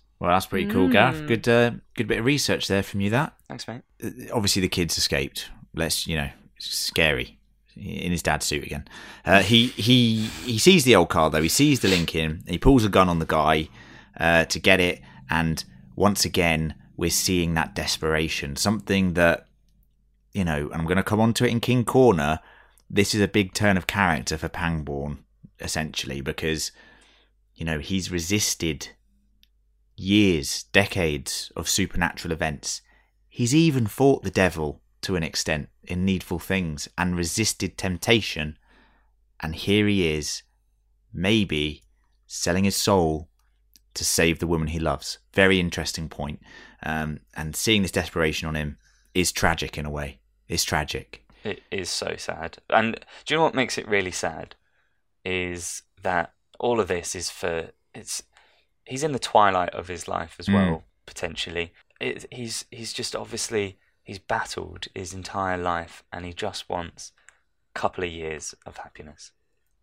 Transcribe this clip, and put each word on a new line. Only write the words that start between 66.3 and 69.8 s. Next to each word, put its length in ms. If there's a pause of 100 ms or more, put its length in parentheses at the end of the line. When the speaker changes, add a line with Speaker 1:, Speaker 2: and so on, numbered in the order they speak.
Speaker 3:
just 360
wants 440 (640)
a 40
couple 260
of 60
years 440 (100)
of 140
happiness. 540 (500)